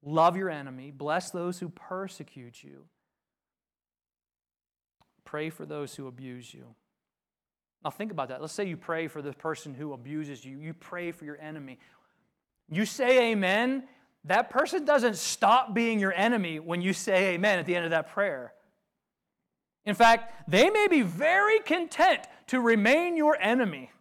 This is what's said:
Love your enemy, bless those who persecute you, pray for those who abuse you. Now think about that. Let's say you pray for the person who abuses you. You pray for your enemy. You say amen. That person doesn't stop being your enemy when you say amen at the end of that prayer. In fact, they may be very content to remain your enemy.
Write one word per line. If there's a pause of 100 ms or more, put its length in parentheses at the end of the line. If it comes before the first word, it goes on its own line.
Love
your
enemy,
bless
those
who
persecute
you, (2500)
pray
for
those
who
abuse
you. (1040)
Now
think
about
that.
Let's
say
you
pray
for
the
person
who
abuses
you.
You
pray
for
your
enemy. (920)
You
say
amen. (340)
That
person
doesn't
stop
being
your
enemy
when
you
say
amen
at
the
end
of
that
prayer. (1300)
In
fact,
they
may
be
very
content (280)
to
remain
your
enemy. (100)